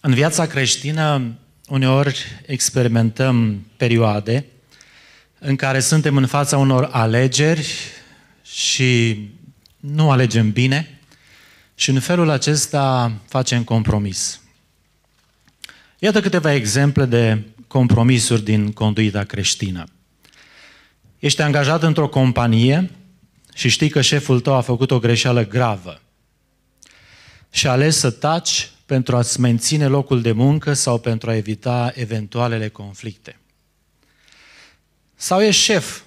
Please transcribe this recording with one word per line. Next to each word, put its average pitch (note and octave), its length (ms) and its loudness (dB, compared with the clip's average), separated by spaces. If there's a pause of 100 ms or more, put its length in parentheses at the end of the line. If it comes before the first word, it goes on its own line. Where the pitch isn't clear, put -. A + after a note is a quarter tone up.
În C3 60 2
viața D#3 340 0
creștină, C#3 880 -2 (320)
uneori C3+ 580 0 (200)
experimentăm A#2 1200 0 (120)
perioade A2+ 680 0 (920)
în C#3 160 -2
care C3 240 -2
suntem D3 380 2
în C3+ 80 4
fața C#3+ 320 0
unor C3+ 340 2
alegeri C3 760 0 (760)
și A#2 760 0 (600)
nu D3 320 2
alegem A#2 400 4
bine C3 480 -2 (760)
și - 140 -4
în C3+ 100 2
felul E3+ 300 0
acesta C3+ 840 0 (160)
facem B2 360 -2
compromis. G#2 800 -2 (1600)
Iată G3+ 220 2
câteva D#3+ 320 0
exemple C#3 520 2
de A2+ 380 2 (240)
compromisuri A#2+ 760 2
din G#2 280 0
conduita G#2+ 520 0
creștină. F#2 640 -6 (1300)
Ești D3 220 -2
angajat D3 420 2
într-o D#3 240 2
companie B2+ 840 2 (640)
și - 160 -4
știi D3+ 200 0
că D3+ 120 0
șeful C#3 380 2
tău C#3 140 0
a C3 80 2
făcut B2 300 -2
o B2+ 80 2
greșeală A#2 480 0
gravă G2 540 -4 (1500)
și - 180 -2
alegi C#3+ 300 2
să B2 140 0
taci - 580 -4 (160)
pentru C3 300 -2
a-ți A#2+ 240 -2
menține B2+ 480 0
locul C3+ 340 0
de A#2 100 0
muncă C#3+ 420 0
sau A#2+ 260 -2
pentru A2+ 300 -4
a A2+ 60 -2
evita A#2+ 600 -4
eventualele A2+ 720 -6
conflicte. G2+ 720 -16 (1800)
Sau F#3 260 0
ești G#3 200 2
șef - 460 -2